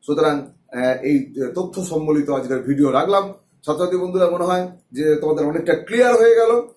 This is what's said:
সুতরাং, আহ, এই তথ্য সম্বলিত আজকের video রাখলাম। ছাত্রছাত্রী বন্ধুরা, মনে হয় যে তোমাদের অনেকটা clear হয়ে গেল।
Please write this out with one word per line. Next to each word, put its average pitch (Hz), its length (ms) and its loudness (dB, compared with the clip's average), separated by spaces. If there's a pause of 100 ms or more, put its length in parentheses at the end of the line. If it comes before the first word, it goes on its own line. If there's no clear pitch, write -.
সুতরাং, 147 320 0
আহ, 127 640 -4
এই 139 320 0 (200)
তথ্য 180 280 -6
সম্বলিত 156 480 -2
আজকের 127 320 -4
video 139 280 2
রাখলাম। 196 420 0 (340)
ছাত্রছাত্রী 180 320 -2
বন্ধুরা, 180 320 0
মনে 175 140 -4
হয় 180 240 -2 (240)
যে 151 240 0
তোমাদের 151 300 -2
অনেকটা 165 280 0
clear 240 420 2
হয়ে 226 180 6
গেল। 233 280 4 (140)